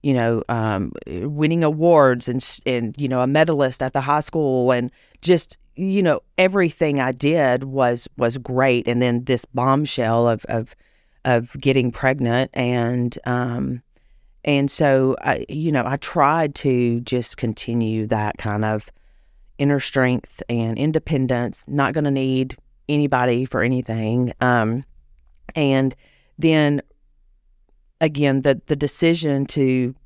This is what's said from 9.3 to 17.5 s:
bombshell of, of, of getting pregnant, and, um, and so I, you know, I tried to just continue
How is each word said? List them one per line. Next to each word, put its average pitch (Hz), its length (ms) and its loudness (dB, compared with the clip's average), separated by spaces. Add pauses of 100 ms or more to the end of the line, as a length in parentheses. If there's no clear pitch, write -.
bombshell 127 800 0
of, 113 180 0
of, 113 300 -6 (500)
of 120 340 0
getting 131 320 2
pregnant, 131 640 0
and, 123 720 -2
um, 123 560 -4 (600)
and 143 280 0
so 135 500 2
I, - 280 -2
you 156 240 -2
know, 135 120 0
I 139 120 -4
tried 151 580 0
to 123 460 0
just 120 360 -4
continue 110 720 -2